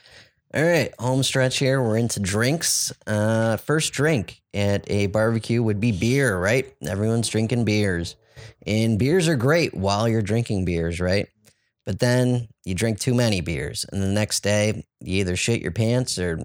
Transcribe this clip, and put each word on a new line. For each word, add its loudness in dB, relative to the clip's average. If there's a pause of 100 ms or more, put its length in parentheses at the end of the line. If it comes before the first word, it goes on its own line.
(540)
All 2
right, 2
home 0
stretch 0
here. 2
We're 2
into -2
drinks. 0 (120)
Uh, 0
first -2
drink -2 (120)
at 0
a 0
barbecue 0
would 0
be 2
beer, 2
right? 0 (140)
Everyone's 0
drinking 0
beers. 0 (500)
And 2
beers 2
are 2
great 2
while 0
you're 2
drinking -2
beers, -2
right? 0 (580)
But -6
then 2 (160)
you -4
drink 0
too 0
many 2
beers. -6
And -4
the 0
next -2
day, 0 (160)
you -2
either 0
shit -2
your -6
pants 0
or -2